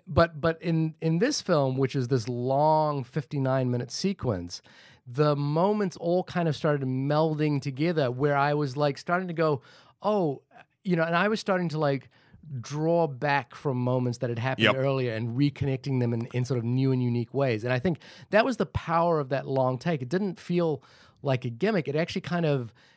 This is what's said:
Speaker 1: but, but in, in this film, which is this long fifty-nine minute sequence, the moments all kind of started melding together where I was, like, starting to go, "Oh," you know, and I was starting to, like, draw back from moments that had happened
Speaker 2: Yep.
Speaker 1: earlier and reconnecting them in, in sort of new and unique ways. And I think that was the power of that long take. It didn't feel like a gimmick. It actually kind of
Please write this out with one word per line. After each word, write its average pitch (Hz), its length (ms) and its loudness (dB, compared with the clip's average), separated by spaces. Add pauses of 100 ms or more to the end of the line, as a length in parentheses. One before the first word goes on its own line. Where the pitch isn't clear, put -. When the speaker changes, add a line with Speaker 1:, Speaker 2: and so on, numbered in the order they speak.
Speaker 1:
but, 165 340 2
but 165 220 -2
in, 160 400 0
in 165 160 2
this 269 240 0
film, 139 340 2
which 135 180 0
is 127 140 0
this 123 200 0
long 143 760 2
fifty-nine 135 680 -2
minute 123 200 -2
sequence, 107 720 -4 (440)
the 147 300 2
moments 175 640 0
all 180 260 0
kind 170 240 -2
of 143 80 -2
started 147 300 0
melding 147 720 0
together 147 500 0
where 143 260 0
I 147 180 2
was, 147 220 -2
like, 147 200 0
starting 180 320 -4
to 170 60 -6
go, 156 260 0 (420)
"Oh," 185 400 0 (420)
you 175 120 2
know, 160 60 2
and 170 140 0
I 190 120 2
was 220 120 0
starting 180 300 0
to, 151 80 -6
like, 139 300 0 (540)
draw 160 440 0
back 143 480 -2
from 135 220 -4
moments 123 420 0
that 120 120 -4
had 113 80 -4
happened 120 260 0
Speaker 2:
Yep. 107 120 6
Speaker 1:
earlier 131 360 0
and 113 240 -4
reconnecting 135 640 0
them 117 140 0
in, 113 180 -4
in 123 140 -2
sort 127 100 -2
of 113 80 -4
new 131 280 0
and 127 100 0
unique 120 320 -2
ways. 127 280 0
And 123 120 0
I 127 40 0
think 160 200 -2 (320)
that 214 120 4
was 254 140 0
the 190 80 0
power 165 560 0
of 131 80 -4
that 139 180 -2
long 131 300 2
take. 160 240 -2
It 127 80 -8
didn't 185 320 -2
feel 170 420 -2 (380)
like 131 240 0
a 120 60 -4
gimmick. 175 380 -2
It 143 80 -2
actually 165 260 -2
kind 170 240 -2
of 131 260 0 (240)